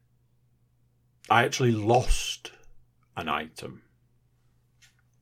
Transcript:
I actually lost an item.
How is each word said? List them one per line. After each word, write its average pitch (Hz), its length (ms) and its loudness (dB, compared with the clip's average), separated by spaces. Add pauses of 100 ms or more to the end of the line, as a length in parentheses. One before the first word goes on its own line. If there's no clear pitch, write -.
(1300)
I 117 140 6
actually 123 280 0
lost 113 800 0 (680)
an 85 120 -8
item. 73 540 -8 (1400)